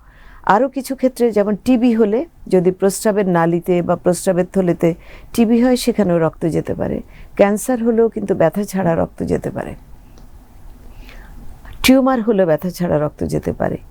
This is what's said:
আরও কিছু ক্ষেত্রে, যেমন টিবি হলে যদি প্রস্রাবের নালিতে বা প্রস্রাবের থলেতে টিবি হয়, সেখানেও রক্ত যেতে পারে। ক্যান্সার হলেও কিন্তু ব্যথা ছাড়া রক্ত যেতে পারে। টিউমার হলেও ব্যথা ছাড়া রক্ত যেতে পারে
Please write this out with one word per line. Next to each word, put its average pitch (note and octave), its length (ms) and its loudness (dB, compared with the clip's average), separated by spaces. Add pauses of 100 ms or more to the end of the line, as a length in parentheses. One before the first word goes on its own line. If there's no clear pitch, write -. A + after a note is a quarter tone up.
(420)
আরও A#3 260 2
কিছু C4 280 -8
ক্ষেত্রে, A#3+ 360 0
যেমন G#3 240 0
টিবি A#3+ 380 2
হলে A3+ 320 0 (200)
যদি F#3 240 2
প্রস্রাবের G3 580 0
নালিতে E3+ 540 2
বা F3 140 0
প্রস্রাবের F3+ 560 0
থলেতে E3+ 420 0 (380)
টিবি A#3 300 4
হয়, B3+ 140 4
সেখানেও G3 420 0
রক্ত E3 280 -2
যেতে D#3+ 280 -4
পারে। - 280 -6 (320)
ক্যান্সার G#3+ 480 0
হলেও A3+ 260 2
কিন্তু G3+ 260 -4
ব্যথা E3+ 300 0
ছাড়া F#3 300 -2
রক্ত - 280 -4
যেতে - 280 -4
পারে। - 240 -10 (2000)
টিউমার C4 400 4
হলেও G3+ 240 2
ব্যথা D#3+ 240 -2
ছাড়া E3+ 280 -2
রক্ত D3+ 260 -4
যেতে D3+ 280 -4
পারে - 240 -4 (140)